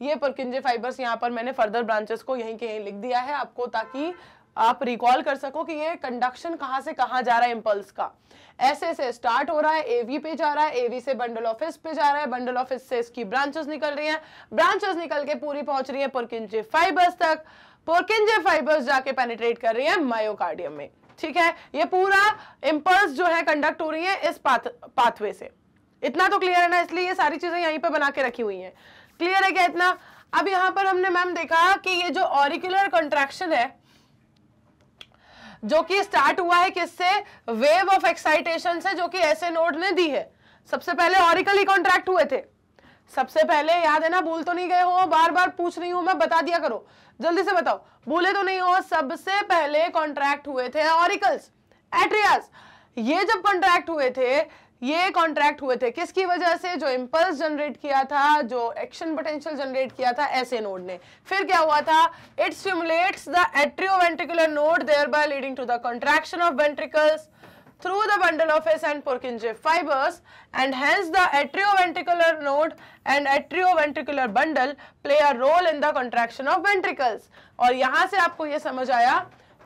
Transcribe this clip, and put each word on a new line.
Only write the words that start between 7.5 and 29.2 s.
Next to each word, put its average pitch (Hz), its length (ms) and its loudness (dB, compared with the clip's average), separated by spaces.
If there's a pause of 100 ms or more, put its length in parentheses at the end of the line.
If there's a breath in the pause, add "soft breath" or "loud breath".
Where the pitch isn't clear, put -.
इम्पल्स 208 400 -4
का। 165 200 -8 (500 soft breath)
ऐसे 294 340 0
से 254 180 -4
स्टार्ट 254 380 -2
हो 302 100 0
रहा 311 120 2
है, 320 100 0
एवी 240 360 -2
पे 311 160 -8
जा 294 180 0
रहा 302 120 2
है, 302 60 0
एवी 247 300 -2
से 269 140 -4
bundle 233 320 -6
of 226 160 -4
his 320 140 -6
पे 320 180 -10
जा 294 160 2
रहा 294 100 0
है, 294 60 -4
bundle 247 300 -4
of 254 120 -4
his 254 100 -4
से - 200 -6
इसकी 233 260 -6
ब्रांचेस 277 420 -4
निकल 302 220 -4
रही 294 180 -4
हैं, 311 160 -4 (300 loud breath)
ब्रांचेस 370 440 2
निकल 294 280 -4
के 294 100 -4
पूरी 285 280 -6
पहुंच 269 280 -4
रही 269 100 -4
हैं 277 80 -2
Purkinje 226 540 -6
फाइबर्स 349 600 2
तक, 311 220 2 (460 loud breath)
Purkinje 415 540 2
फाइबर्स 311 400 2
जाके 269 280 0
पेनिट्रेट 233 460 -2
कर 226 160 0
रही 262 120 0
हैं 370 100 2
मायोकार्डियम 214 760 -4
में, 139 180 -14 (280)
ठीक 254 180 -6
है। 330 200 2 (180 loud breath)
ये 302 100 0
पूरा 392 540 2 (260 loud breath)
इम्पल्स 339 460 2
जो 302 160 -2
है 330 160 0
कंडक्ट 311 380 0
हो 311 100 -4
रही 320 140 -6
है 370 260 -2
इस - 80 -10
पाथ-, 240 300 0 (280)
पाथवे 220 360 0
से। - 180 -16 (520)
इतना 359 260 0
तो 403 100 0
क्लियर 359 200 2
है 349 100 4
ना, 349 120 2
इसलिए 349 260 -4
ये 359 80 -2
सारी 294 220 0
चीजें 339 220 -4
यहीं 320 200 -2
पे 339 100 -2
बना 285 220 0
के 277 120 -4
रखी 247 200 -4
हुई 202 160 -6
हैं। 185 140 -16 (460 loud breath)
क्लियर 381 260 2